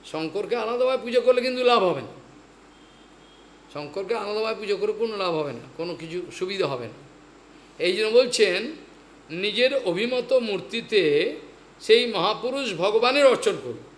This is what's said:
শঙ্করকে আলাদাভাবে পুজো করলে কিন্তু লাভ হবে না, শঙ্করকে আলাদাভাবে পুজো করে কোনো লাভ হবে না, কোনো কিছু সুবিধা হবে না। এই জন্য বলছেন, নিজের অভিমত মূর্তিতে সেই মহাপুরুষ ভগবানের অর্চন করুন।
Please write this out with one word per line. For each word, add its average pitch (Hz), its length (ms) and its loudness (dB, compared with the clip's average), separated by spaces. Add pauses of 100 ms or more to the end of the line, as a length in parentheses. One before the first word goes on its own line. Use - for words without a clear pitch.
শঙ্করকে 170 520 -6
আলাদাভাবে 247 460 0
পুজো 240 180 2
করলে 247 220 4
কিন্তু 254 220 -2
লাভ 233 200 6
হবে 143 180 0
না, 104 60 -14 (1600)
শঙ্করকে 165 440 -6
আলাদাভাবে 214 440 -4
পুজো 202 200 -2
করে 208 140 -2
কোনো 214 240 -4
লাভ 180 180 -2
হবে 147 180 -2
না, 117 100 -12 (140)
কোনো 165 240 -8
কিছু 165 320 -10
সুবিধা 185 340 -2
হবে 123 260 -4
না। - 20 -20 (880)
এই 180 140 2
জন্য 220 240 2
বলছেন, 220 540 2 (580)
নিজের 208 440 0 (100)
অভিমত 240 480 -2 (100)
মূর্তিতে 190 920 0 (500)
সেই 240 240 6
মহাপুরুষ 214 680 -2
ভগবানের 226 520 4
অর্চন 208 360 4
করুন। 120 200 -12 (160)